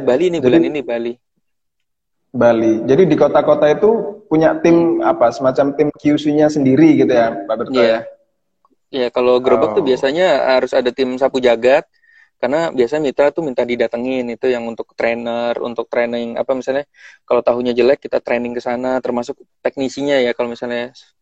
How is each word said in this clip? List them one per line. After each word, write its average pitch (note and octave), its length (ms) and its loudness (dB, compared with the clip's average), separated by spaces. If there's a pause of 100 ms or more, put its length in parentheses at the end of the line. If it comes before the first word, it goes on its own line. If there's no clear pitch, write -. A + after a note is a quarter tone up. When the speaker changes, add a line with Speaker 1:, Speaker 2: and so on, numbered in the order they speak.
Speaker 1:
Bali C3 240 0
nih, F3 80 -2
Speaker 2:
Jadi C#3+ 120 -4
Speaker 1:
bulan A#2+ 200 4
ini D3 160 -4
Bali. A#2 300 -6 (1160)
Speaker 2:
Bali. A2+ 560 2
Jadi C#3 240 4
di D3+ 80 2
kota-kota D3 500 2
itu D3+ 220 2 (400)
punya D#3 260 2
tim E3+ 460 2
Speaker 1:
Hmm. - 60 -2
Speaker 2:
apa, B2 260 2
semacam C3+ 400 0
tim D3 180 2
Q D3 300 0
C-nya D3+ 320 2
sendiri C#3+ 460 4
gitu B2+ 100 4
ya, A2+ 320 2
Pak A2 160 -4
Berto A#2+ 160 -6
Speaker 1:
Iya. A#2 160 4
Speaker 2:
ya? A2+ 120 0 (880)
Speaker 1:
Iya, B2+ 200 -4
kalau B2 320 2
gerobak B2 320 2
tuh G3 80 -2
Speaker 2:
Oh. D3 60 -2
Speaker 1:
biasanya C#3 420 0 (220)
harus C3 260 0
ada B2 160 0
tim B2+ 240 -4
sapu C3 240 -2
jagat, B2 480 2 (480)
karena D3+ 340 -2
biasanya C3 320 -2
mitra C#3+ 300 0
tuh E3+ 100 -6
minta B2+ 220 -4
didatengin, A#2+ 640 -4
itu A#2 180 -6
yang B2 180 -2
untuk - 280 -10
trainer, A#2 680 -4
untuk A#2 300 -8
training, A#2+ 480 -4
apa B2+ 160 -4
misalnya C3 320 -6 (400)
kalau B2 160 0
tahunya B2 320 -2
jelek B2 260 2
kita C3 220 -6
training A#2+ 320 -4
ke A#2+ 80 -8
sana, B2+ 400 -4
termasuk A#2+ 340 -6 (260)
teknisinya C#3 600 -2
ya, A#2+ 120 0
kalau A#2+ 200 -6
misalnya A#2+ 400 -8 (280)